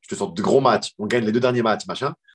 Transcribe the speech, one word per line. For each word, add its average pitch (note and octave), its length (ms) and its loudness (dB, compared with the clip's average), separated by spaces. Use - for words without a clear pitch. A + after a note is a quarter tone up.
je - 60 -20
te - 60 -8
sors G2+ 160 -6
de F2 120 -8
gros C3 180 4
matchs, A#2 380 2
on G#2 80 -6
gagne A#2 180 0
les G#2+ 80 -2
deux A#2+ 80 2
derniers B2 220 2
matchs, G#2 240 0
machin. - 280 -6